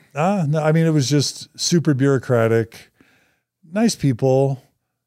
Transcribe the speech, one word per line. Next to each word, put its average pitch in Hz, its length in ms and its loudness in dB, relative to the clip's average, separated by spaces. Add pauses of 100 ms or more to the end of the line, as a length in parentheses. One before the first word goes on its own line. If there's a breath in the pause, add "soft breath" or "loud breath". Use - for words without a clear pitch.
(140)
Ah, 175 340 0
no, 151 140 -2
I 156 80 2
mean, 165 160 2
it 165 40 2
was 147 180 0
just - 400 -2 (100)
super 160 340 0
bureaucratic. 120 1000 0 (800 soft breath)
Nice 214 240 0
people. 135 680 0 (440)